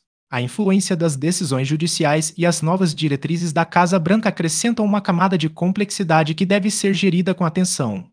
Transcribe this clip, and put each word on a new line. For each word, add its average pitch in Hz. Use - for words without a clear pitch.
A 123
influência 190
das 160
decisões 135
judiciais 156
e 165
as 170
novas 170
diretrizes 156
da 170
Casa 175
Branca 196
acrescentam 214
uma 208
camada 190
de 156
complexidade 165
que 185
deve 202
ser 196
gerida 180
com 180
atenção. 151